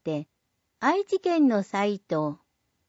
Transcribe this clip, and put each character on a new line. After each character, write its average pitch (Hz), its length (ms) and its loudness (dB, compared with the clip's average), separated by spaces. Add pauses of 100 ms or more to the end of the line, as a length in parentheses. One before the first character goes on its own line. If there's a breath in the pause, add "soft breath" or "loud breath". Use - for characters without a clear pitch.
て、 156 240 -6 (520)
愛 349 260 0
知 381 120 -2
県 330 300 2
の 214 140 2
サ 202 240 -4
イ 208 120 -2
ト、 151 400 -4 (500)